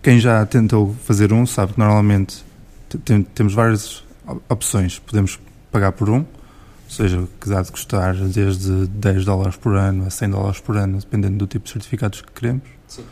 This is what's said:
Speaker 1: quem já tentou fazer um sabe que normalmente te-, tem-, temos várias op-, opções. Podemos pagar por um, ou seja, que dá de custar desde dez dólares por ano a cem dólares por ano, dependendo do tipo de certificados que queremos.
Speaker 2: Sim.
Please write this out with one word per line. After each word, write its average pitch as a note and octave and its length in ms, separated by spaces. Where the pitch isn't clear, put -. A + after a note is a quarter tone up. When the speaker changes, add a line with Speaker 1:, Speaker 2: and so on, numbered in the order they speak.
Speaker 1:
quem A#2+ 160
já A2+ 260
tentou G#2+ 480
fazer G#2 260
um A#2+ 140
sabe G#2 260
que G#2+ 80
normalmente G#2 640
te-, - 80
tem-, G#2 260
temos G2+ 300
várias A2+ 500
op-, - 220
opções. G2 500
Podemos G2+ 400
pagar G2 220
por G#2 160
um, C3 160
ou - 40
seja, F2+ 360
que - 80
dá F#2+ 140
de - 80
custar F#2 420
desde F#2+ 720
dez G2 400
dólares F#2+ 300
por G#2 200
ano F#2+ 300
a F#2+ 60
cem G2+ 180
dólares G2 300
por G#2+ 180
ano, G2 220
dependendo G2 360
do G2+ 120
tipo - 180
de - 60
certificados G#2 500
que - 100
queremos. B2+ 300
Speaker 2:
Sim. - 140